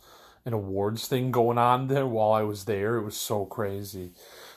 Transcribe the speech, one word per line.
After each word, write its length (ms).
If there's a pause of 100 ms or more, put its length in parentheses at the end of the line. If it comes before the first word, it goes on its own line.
(440)
an 80
awards 560
thing 220
going 260
on 320
there 180
while 260
I 100
was 240
there. 300
It 80
was 120
so 300
crazy. 640 (440)